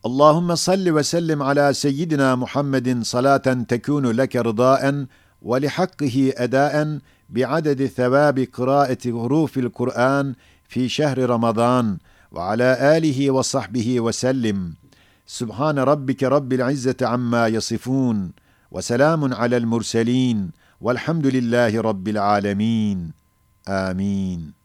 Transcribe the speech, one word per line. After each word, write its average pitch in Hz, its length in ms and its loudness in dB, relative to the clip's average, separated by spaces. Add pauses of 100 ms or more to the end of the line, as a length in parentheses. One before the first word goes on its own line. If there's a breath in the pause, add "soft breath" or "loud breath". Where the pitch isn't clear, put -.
Allahümme 151 540 4
salli 180 380 0
ve 151 80 2
sellim 160 380 -2
ala 143 320 2
seyyidina 139 600 0
Muhammedin 127 680 -2
salaten 127 600 0
tekunu 123 520 0
leke 127 260 0
rıdaen 131 680 2 (340 soft breath)
ve 123 180 -2
lihakkihi 135 760 -2
edaen 143 640 0 (280 soft breath)
bi'adedi 135 640 0
thevâbi 131 520 2
kıraeti 127 680 0
hurufil 123 580 0
Kur'an 127 680 -2 (320 soft breath)
fi 123 220 -2
şehri 131 380 0
Ramazan 117 720 2 (340 soft breath)
ve - 80 -8
ala 120 380 2
âlihi 139 560 2
ve 131 80 2
sahbihi 120 600 -2
ve 113 80 0
sellim. 107 640 -2 (480 soft breath)
Sübhane 131 560 -4
rabbike 135 500 0
rabbil 131 400 0
izzeti 127 360 -2
amma 117 400 0
yasifun 113 840 -2 (400 soft breath)
ve - 80 -6
selamun 143 500 2
alel 120 320 0
murselin 117 920 0 (280 soft breath)
velhamdülillahi 123 960 0
rabbil 104 460 -2
alemin. 101 880 0 (540)
Amin. 95 880 -4 (120)